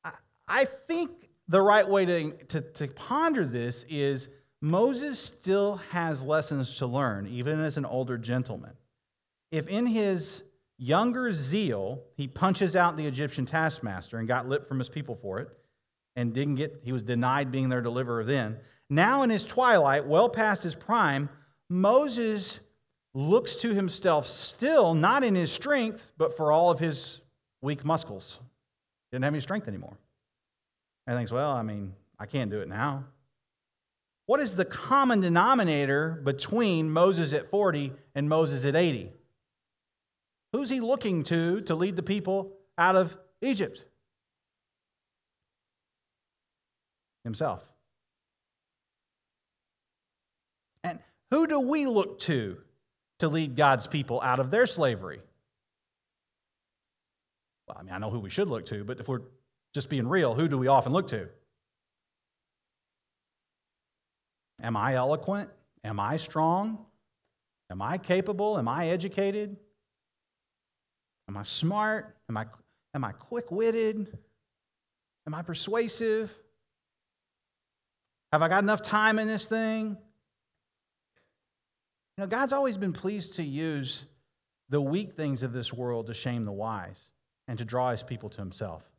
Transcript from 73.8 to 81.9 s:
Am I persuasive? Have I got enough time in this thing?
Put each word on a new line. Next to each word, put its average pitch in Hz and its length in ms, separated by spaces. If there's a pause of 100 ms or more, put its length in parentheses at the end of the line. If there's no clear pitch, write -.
Am 151 60
I 170 80
persuasive? 220 920 (2000)
Have 156 100
I 160 60
got 196 160
enough 208 180
time 214 380
in 214 80
this 214 180
thing? 220 500 (2250)